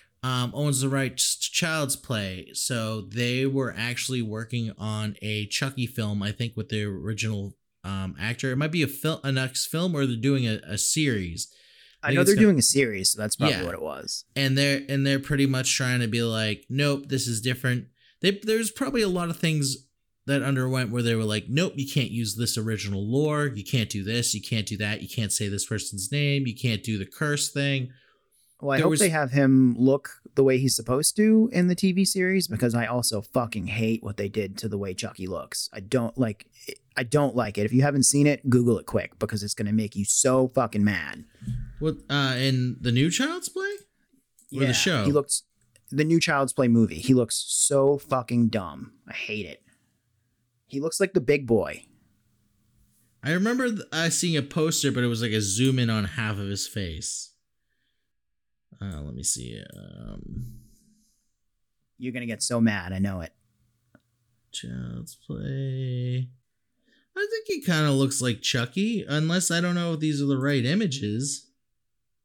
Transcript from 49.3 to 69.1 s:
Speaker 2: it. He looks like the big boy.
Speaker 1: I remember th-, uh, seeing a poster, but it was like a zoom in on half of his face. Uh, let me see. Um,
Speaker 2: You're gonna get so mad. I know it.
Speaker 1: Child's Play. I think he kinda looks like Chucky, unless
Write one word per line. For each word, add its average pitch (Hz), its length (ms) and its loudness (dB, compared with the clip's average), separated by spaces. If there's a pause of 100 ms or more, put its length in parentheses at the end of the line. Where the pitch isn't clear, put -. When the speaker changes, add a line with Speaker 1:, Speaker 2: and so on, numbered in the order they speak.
Speaker 2:
it. 73 160 -14 (1080)
He 139 120 -8
looks - 220 -4
like 190 120 2
the 170 60 4
big 143 260 2
boy. 95 380 2 (1400)
Speaker 1:
I 151 120 -2
remember 240 360 2
th-, 214 120 -4 (100)
uh, 165 180 0
seeing 165 280 0
a 139 40 2
poster, 156 520 0
but 123 100 0
it 123 40 2
was 113 140 -2
like 113 120 0
a 110 80 2
zoom 123 380 2
in 117 100 2
on 110 160 0
half 107 340 -4
of 101 80 -6
his 101 180 -4
face. - 680 -8 (1500)
Uh, 92 200 -8
let 71 120 -10
me 62 100 -10
see. 57 380 -6 (160)
Um, 50 680 -14 (1500)
Speaker 2:
You're 123 140 -8
gonna 120 140 -8
get 110 180 -6
so 120 160 0
mad. 101 320 2
I 95 80 -2
know 95 220 0
it. 80 100 -12 (1200)
Speaker 1:
Child's 60 640 -10
Play. 127 1120 -6 (840)
I 403 140 -2
think 440 180 -6
he 370 140 -4
kinda 151 300 2
looks 135 300 2
like 123 200 -2
Chucky, 190 640 -2
unless 160 440 0